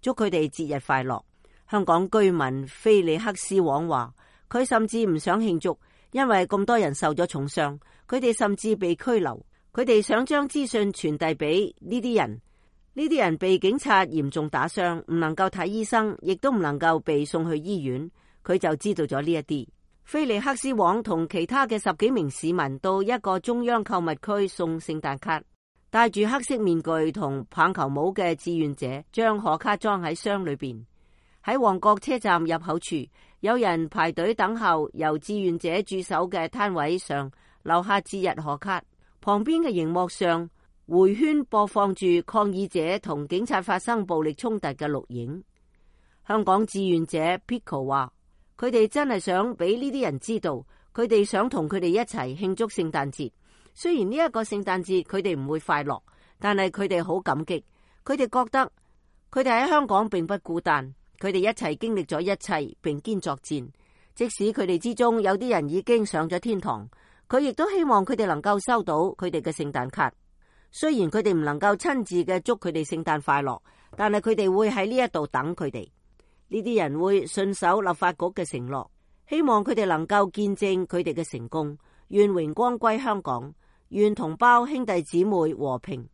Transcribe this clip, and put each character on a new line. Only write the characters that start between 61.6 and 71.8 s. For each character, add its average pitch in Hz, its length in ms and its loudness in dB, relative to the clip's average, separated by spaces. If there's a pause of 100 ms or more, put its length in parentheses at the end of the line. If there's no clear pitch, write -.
經 226 200 -2
歷 175 100 -2
咗 156 160 -4
一 196 160 0
切， 156 440 -4
並 147 200 -4
肩 208 200 -4
作 143 160 -4
戰。 135 320 -8 (460)
即 233 140 -2
使 208 220 -2
佢 - 140 -2
哋 175 140 0
之 233 160 -4
中 226 260 4
有 196 160 2
啲 247 140 -2
人 160 180 0
已 175 140 -2
經 233 220 4
上 165 240 -2
咗 180 100 -2
天 214 200 -2
堂， 120 280 -6 (400)
佢 254 120 2
亦 285 140 0
都 330 180 0
希 381 140 2
望 208 200 4
佢 269 80 -2
哋 208 140 0
能 151 140 0
夠 202 220 2
收 233 200 2
到 156 160 0
佢 180 320 -2
哋 160 100 -2
嘅 160 100 -4
聖 147 200 -6
誕 131 180 -4
卡。 127 240 -2 (560)
雖 311 300 -2
然 170 100 2
佢 208 140 0
哋 196 100 2
唔 160 80 2
能 147 180 -2
夠 202 160 2
親 269 300 -2